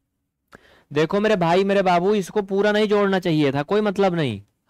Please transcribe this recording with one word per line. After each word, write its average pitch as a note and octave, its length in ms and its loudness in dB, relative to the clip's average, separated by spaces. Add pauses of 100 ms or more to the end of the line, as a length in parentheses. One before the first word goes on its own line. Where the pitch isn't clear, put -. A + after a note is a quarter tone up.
(920)
देखो D#3+ 280 -2
मेरे G#3+ 180 0
भाई F3 260 2
मेरे G3 200 2
बाबू, F#3 320 2
इसको G#3 280 -4
पूरा G3 280 0
नहीं G#3+ 160 0
जोड़ना G3 320 2
चाहिए D#3 320 0
था, C#3+ 120 -4
कोई G#3 180 0
मतलब G3 340 0
नहीं, A#2+ 260 -4 (280)